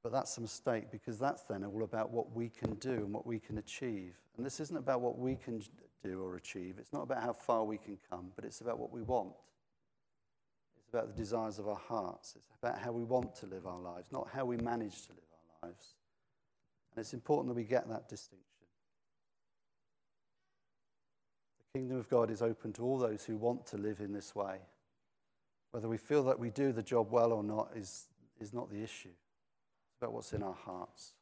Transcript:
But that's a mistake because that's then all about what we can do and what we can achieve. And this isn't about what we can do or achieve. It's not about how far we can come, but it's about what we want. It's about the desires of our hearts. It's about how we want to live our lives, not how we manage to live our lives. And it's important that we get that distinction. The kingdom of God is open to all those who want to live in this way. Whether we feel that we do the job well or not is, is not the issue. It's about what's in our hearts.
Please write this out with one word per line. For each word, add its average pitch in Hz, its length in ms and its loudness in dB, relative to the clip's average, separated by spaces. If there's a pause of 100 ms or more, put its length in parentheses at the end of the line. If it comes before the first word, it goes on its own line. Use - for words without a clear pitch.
But 113 100 -2
that's - 240 2
a 117 60 -4
mistake 113 480 0
because 107 280 -6
that's 135 260 0
then 98 200 -4
all 104 180 -2
about 110 280 0
what 117 200 0
we 117 200 -2
can - 240 -2
do 131 180 -2
and 107 220 0
what - 100 -4
we 117 160 -2
can - 160 -6
achieve. 104 640 -6 (160)
And 120 80 -2
this 135 160 -4
isn't 156 160 -4
about 131 240 2
what 120 160 2
we 127 180 2
can 117 280 -4 (400)
do 95 200 -2
or 92 140 -4
achieve. 92 420 -8
It's - 140 -12
not 143 120 -2
about 123 180 0
how 120 100 2
far 113 320 4
we 107 140 0
can 104 180 -10 (140)
come, 90 260 -6
but - 80 -8
it's 113 160 -8
about 117 180 -2
what 120 120 -4
we 123 100 -8
want. 110 340 0 (1400)
It's - 140 -20
about 113 160 2
the 110 80 -8
desires 110 440 0
of 101 100 -2
our 104 60 2
hearts. - 640 -4
It's - 180 -20
about - 260 0
how 120 120 -2
we 117 100 0
want 120 340 2
to - 100 -10
live 92 200 -8
our 90 120 -6
lives, 90 340 -10
not 135 160 -2
how 135 160 -2
we 123 140 2
manage 117 480 -2
to 107 80 -18
live - 180 -20
our 82 380 -14
lives. - 260 -20 (960)
And 117 100 -8
it's 110 140 -6
important 131 340 4
that 120 60 0
we 117 100 0
get 117 240 4
that 110 180 -6
distinction. - 600 -16 (3000)
The 139 60 -2
kingdom 127 180 -2
of 113 140 -4
God 117 200 8
is 110 120 0
open 113 320 0
to 117 80 -6
all 131 160 4
those 110 260 2
who 110 140 -2
want 120 300 2
to 107 100 -6
live 101 220 -2
in 101 120 -4
this 101 220 -8
way. 95 260 -2 (1080)
Whether 113 180 -2
we 113 80 4
feel 147 280 4
that 131 140 6
we 117 120 0
do 135 220 4
the 110 100 0
job 110 280 6
well 117 220 8
or 107 100 4
not 107 320 0
is, - 360 -8 (280)
is 107 140 -10
not 120 160 -4
the 101 140 -6
issue. 110 260 -10
It's - 920 -20
about 117 120 -2
what's 113 200 -6
in 104 100 2
our 95 120 -2
hearts. - 680 -10